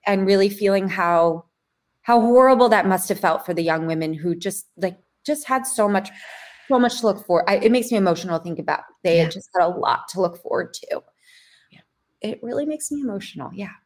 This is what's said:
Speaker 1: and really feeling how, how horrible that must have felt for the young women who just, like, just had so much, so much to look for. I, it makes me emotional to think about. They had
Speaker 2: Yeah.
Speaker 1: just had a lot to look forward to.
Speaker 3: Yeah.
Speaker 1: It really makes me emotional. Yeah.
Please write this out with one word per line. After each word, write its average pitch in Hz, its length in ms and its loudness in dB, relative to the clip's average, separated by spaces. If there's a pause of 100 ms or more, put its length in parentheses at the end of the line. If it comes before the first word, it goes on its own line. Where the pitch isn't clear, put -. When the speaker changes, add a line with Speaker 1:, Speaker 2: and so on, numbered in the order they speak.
Speaker 1:
and 196 220 0
really 196 220 4
feeling 196 400 0
how, 170 560 0 (560)
how 240 180 4
horrible 247 500 6
that 202 180 4
must 185 220 0
have 196 120 -2
felt 165 240 0
for 175 80 -6
the 165 100 -2
young 165 240 0
women 160 260 -2
who 170 220 -4
just, 190 300 -8 (100)
like, 185 220 -6 (280)
just 294 220 -4
had 262 200 -2
so 208 200 0
much, 202 220 0 (580)
so 262 120 2
much 240 200 0
to 226 60 -4
look 202 200 0
for. 170 240 2
I, 196 80 2
it 226 140 2
makes 240 200 0
me 226 60 0
emotional 175 420 0
to 165 40 -12
think 170 160 -8
about. 151 220 -4 (220)
They 170 160 2
had 165 80 2
Speaker 2:
Yeah. - 20 -6
Speaker 1:
just 190 260 -14
had 180 100 4
a 170 40 0
lot - 400 -4
to 180 100 -10
look 175 220 -4
forward - 320 -6
to. - 280 -10 (680)
Speaker 3:
Yeah. - 100 -20 (400)
Speaker 1:
It 214 200 -8
really 247 240 -6
makes 302 260 -8
me 294 100 -8
emotional. 196 520 -10
Yeah. 196 160 -14 (160)